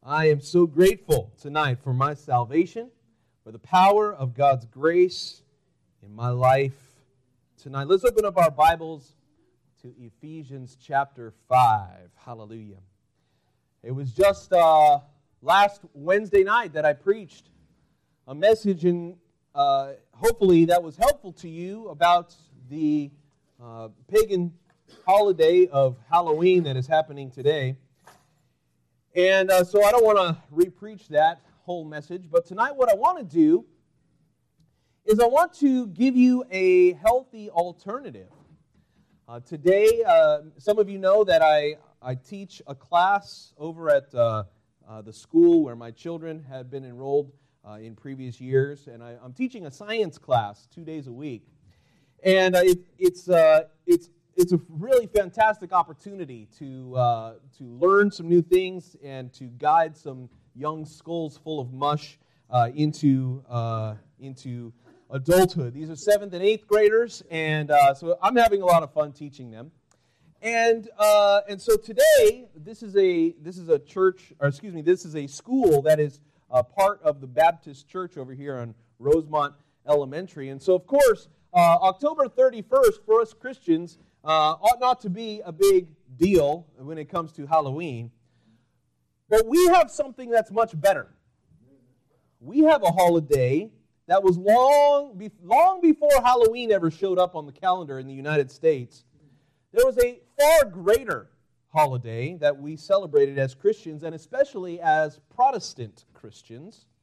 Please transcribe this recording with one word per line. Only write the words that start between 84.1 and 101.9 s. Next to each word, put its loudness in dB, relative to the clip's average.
uh, 0
ought 0
not -2
to -10
be -10
a -16
big 2
deal 0
when -16
it -14
comes -8
to -16
Halloween. -4
But 2
we 2
have 4
something -10
that's -2
much -4
better. -2
We -6
have 4
a 2
holiday 0
that 2
was 2
long 2
be-, -16
long 2
before 2
Halloween 2
ever 0
showed -4
up 0
on -12
the -20
calendar -6
in -16
the -16
United -4
States. -4
There 2
was -2
a -2
far 4
greater -4
holiday -4